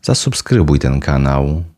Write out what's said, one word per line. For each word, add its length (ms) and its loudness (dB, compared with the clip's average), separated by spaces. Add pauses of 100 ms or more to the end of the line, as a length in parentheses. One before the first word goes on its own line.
zasubskrybuj 760 0
ten 200 0
kanał 640 0 (140)